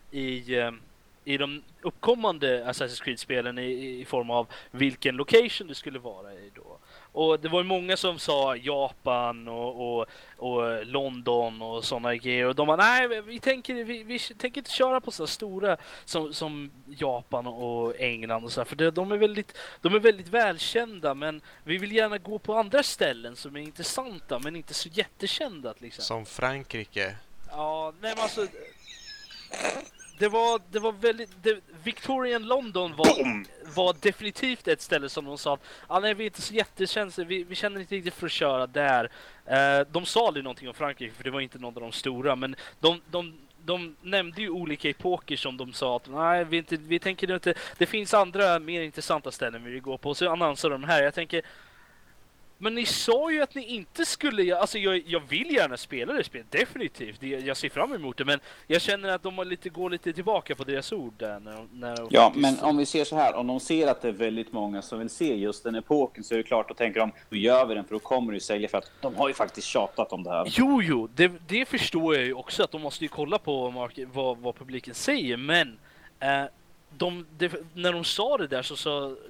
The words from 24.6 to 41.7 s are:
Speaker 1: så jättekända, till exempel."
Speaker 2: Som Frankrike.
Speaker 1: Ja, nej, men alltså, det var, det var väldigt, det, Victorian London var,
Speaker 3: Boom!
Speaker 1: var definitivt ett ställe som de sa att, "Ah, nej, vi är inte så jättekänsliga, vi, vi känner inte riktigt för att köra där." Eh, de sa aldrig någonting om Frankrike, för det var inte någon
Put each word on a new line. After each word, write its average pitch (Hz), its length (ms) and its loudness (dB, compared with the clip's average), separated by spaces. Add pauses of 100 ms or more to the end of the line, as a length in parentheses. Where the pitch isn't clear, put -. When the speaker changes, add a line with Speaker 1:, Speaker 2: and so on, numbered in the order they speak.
Speaker 1:
så - 160 -6
jättekända, 180 840 -4
till - 140 -20
exempel." 113 180 -10
Speaker 2:
Som 113 200 -4
Frankrike. 113 920 -4 (360)
Speaker 1:
Ja, 156 500 -4
nej, 220 140 -4
men 226 80 -2
alltså, 208 240 -2 (1700)
det 208 100 4
var, 226 320 4 (100)
det 214 80 -2
var 220 120 0
väldigt, 220 380 0 (140)
det, 214 160 2 (240)
Victorian 240 600 -2
London 214 520 0
var, 147 280 6
Speaker 3:
Boom! 107 220 -4 (300)
Speaker 1:
var 180 260 4
definitivt 208 640 -2
ett 156 140 4
ställe 139 280 0
som 147 160 -6
de 143 120 -10
sa 143 160 2
att, 139 60 -2 (280)
"Ah, 175 120 4
nej, 208 140 2
vi 208 100 -6
är - 20 -2
inte 202 160 -8
så 208 120 -8
jättekänsliga, 190 760 -2
vi, 180 160 -2
vi 180 120 -12
känner 202 240 -2
inte 196 160 -6
riktigt 175 180 -4
för - 120 -8
att 156 60 -4
köra 131 360 2
där." 127 440 4 (340)
Eh, 139 340 6 (120)
de 175 140 0
sa 226 220 4
aldrig 147 160 0
någonting 131 240 -10
om 120 60 -10
Frankrike, 131 400 -4
för 110 100 -16
det 131 80 -4
var 135 100 -2
inte 131 180 -8
någon 120 160 -10